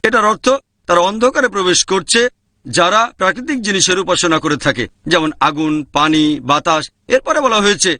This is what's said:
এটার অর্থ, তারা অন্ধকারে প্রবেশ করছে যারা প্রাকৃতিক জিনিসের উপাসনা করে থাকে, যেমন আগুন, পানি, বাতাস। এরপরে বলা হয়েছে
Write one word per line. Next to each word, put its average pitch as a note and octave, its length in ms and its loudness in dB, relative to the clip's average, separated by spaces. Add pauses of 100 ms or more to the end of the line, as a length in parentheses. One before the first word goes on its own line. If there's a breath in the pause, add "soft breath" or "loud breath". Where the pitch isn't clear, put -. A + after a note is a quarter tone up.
এটার A3 220 2
অর্থ, G#3+ 240 0 (360)
তারা F3 140 2
অন্ধকারে A#3 500 0
প্রবেশ F3+ 360 0
করছে A3+ 440 0 (380)
যারা F#3 500 0
প্রাকৃতিক A#3 440 -2
জিনিসের F#3+ 380 0
উপাসনা F3 400 0
করে D3+ 180 -2
থাকে, B2+ 300 -2 (200)
যেমন D#3+ 320 0
আগুন, D3+ 440 -2
পানি, D3+ 560 0
বাতাস। D3 520 -2 (160)
এরপরে D4 340 0
বলা A3 200 2
হয়েছে F#3+ 380 0